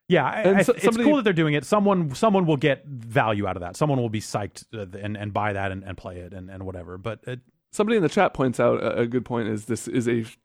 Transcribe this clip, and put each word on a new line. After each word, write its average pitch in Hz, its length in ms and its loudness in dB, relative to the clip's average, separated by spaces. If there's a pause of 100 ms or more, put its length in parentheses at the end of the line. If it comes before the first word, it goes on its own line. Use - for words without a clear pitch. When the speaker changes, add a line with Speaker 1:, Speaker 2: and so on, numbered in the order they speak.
Speaker 1:
yeah, 160 180 2
I, 214 160 -4
Speaker 2:
And 196 160 4
Speaker 1:
I, 196 40 6
Speaker 2:
so, 233 120 4
Speaker 1:
it's 160 100 -2
Speaker 2:
somebody 226 200 2
Speaker 1:
cool 294 120 6
that 262 80 2
they're 202 100 4
doing 156 220 2
it. 147 100 -2
Someone, 196 480 2
someone 196 320 4
will 156 120 2
get 135 280 0
value 113 640 0
out 92 100 -4
of 87 40 -8
that. 87 140 -10
Someone 143 240 0
will 117 100 -2
be 107 120 -4
psyched, - 520 -8
uh, 101 260 -10
and, 104 180 -8
and 101 160 -8
buy 104 200 0
that 98 180 -4
and, 95 120 -8
and 95 140 -12
play 90 220 -14
it 90 140 -14
and, 92 180 -14
and 95 160 -10
whatever. 90 320 -12
But 107 260 -10
it 127 140 -10 (320)
Speaker 2:
Somebody 214 260 2
in 190 60 4
the 147 60 4
chat - 240 2
points 127 260 0
out 120 220 4
a, 110 180 -2
a 120 80 2
good 120 180 -2
point 117 240 -4
is 107 160 -6
this 113 220 -6
is 120 200 0
a, 117 160 0 (220)